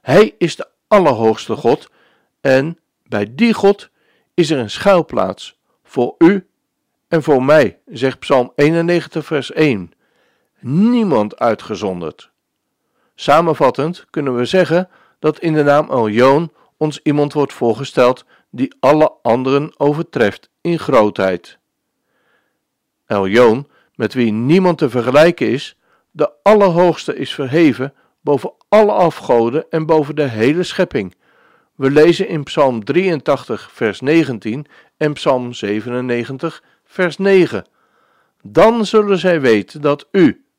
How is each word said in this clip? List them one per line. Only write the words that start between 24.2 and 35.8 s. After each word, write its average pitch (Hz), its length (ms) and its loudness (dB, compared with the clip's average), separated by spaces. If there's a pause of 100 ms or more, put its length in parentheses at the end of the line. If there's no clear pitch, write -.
niemand 160 460 0
te 143 120 -2
vergelijken 135 580 0
is, 123 280 -6 (340)
de 151 200 -4 (120)
Allerhoogste 180 720 2
is 131 180 -10
verheven 139 600 0 (260)
boven - 320 -4 (160)
alle 208 240 4
afgoden 147 760 0
en 160 160 -4
boven 151 300 0
de 147 120 -2
hele 123 340 0
schepping. 147 520 -4 (640)
We 135 120 0
lezen 165 380 2
in 160 140 -6
Psalm 127 420 -2
drieëntachtig, 143 880 -4
vers 107 280 -4
negentien 135 640 -2 (300)
en 151 160 -2
Psalm 127 400 -2
zevenennegentig, 123 1120 -6 (220)